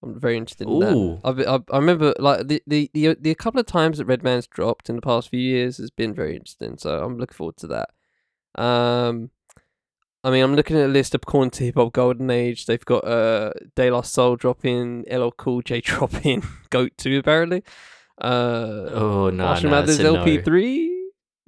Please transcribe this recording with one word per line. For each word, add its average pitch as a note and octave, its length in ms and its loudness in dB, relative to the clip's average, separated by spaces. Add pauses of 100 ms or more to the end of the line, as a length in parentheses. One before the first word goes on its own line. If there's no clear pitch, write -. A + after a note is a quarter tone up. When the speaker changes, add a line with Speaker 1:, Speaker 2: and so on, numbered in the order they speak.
Speaker 1:
I'm A#2 180 -12
very A#2+ 160 0
interested A2+ 320 -8
in - 60 0
Speaker 2:
Ooh. B2 500 2
Speaker 1:
that. C3 240 -2
I, C3 80 2
I, C3+ 40 0 (120)
I C3+ 60 0
remember, D#3 400 2
like, C3 300 0
the, D3 180 -2
the, D3 280 -2
the, D#3 260 2
the D#3 160 -2
couple A3+ 240 -4
of A3+ 80 -2
times D#3+ 320 0
that A2+ 60 -6
Redman's B2 420 0
dropped - 420 -4
in A#2 60 -4
the A#2+ 60 -8
past A#2+ 280 -2
few B2 100 -4
years B2+ 380 -2
has - 140 -12
been A2 240 -4
very E2 200 -4
interesting. A#1 440 -14
So D2+ 240 -4
I'm A#2+ 160 -8
looking B2 160 -10
forward D#2+ 220 -10
to - 100 -16
that. A#1 220 -6 (720)
Um, A#2+ 680 0 (960)
I C3 40 2
mean, C3 140 4
I'm C#3 120 4
looking D3+ 220 2
at D3 80 4
a C#3 60 0
list C3+ 240 2
according C3 360 2
to - 140 -4
Hip A#2+ 100 -4
Hop A#2+ 160 4
Golden B2+ 380 0
Age. A#2+ 360 -2
They've A#2 180 -2
got, A#2+ 220 0
uh, A2+ 460 2 (240)
De B2+ 140 2
La A#2+ 120 0
Soul B2 360 2
dropping, B2 720 -2
L B2 160 -2
L A#2+ 80 -2
Cool B2 300 -4
J A#2+ 200 -4
<laughs> - 0 -
dropping, - 600 -2 (260)
Goat B2+ 280 0
two C3+ 200 -2
apparently. E3 460 2 (580)
Uh, A#2 680 -2
Speaker 2:
Oh, G#2 420 2
no, F#2 120 -2
Speaker 1:
Marshall F2+ 240 0
Speaker 2:
no, D3 60 4
Speaker 1:
Mathers D3 240 2
Speaker 2:
it's - 0 -
a D3 40 2
no. D#3 140 6
Speaker 1:
L - 60 0
P D#3+ 160 4
three? D#4+ 720 0 (360)